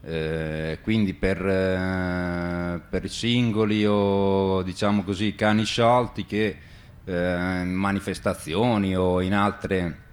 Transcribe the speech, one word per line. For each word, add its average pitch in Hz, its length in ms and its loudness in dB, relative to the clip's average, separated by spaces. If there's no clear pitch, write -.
Eh, 80 800 -4
quindi 110 300 0
per, 92 340 -2
eh, 90 1400 -2
per 92 160 -4
i 98 40 -6
singoli 110 760 2
o, 98 760 2
diciamo 101 400 0
così, 95 320 -2
cani 107 320 2
sciolti 117 580 2
che, 104 320 -2
eh, 90 560 -2
in 90 140 -2
manifestazioni 98 1200 0
o 90 240 2
in 92 140 0
altre 95 800 -2